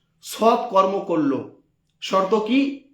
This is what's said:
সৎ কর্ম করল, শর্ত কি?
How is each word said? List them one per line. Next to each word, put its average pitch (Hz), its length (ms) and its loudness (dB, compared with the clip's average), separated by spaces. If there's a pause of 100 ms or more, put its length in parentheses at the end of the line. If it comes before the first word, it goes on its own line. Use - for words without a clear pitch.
(220)
সৎ 233 480 0
কর্ম 190 300 2
করল, 147 500 -2 (520)
শর্ত 190 340 0
কি? 254 480 0 (100)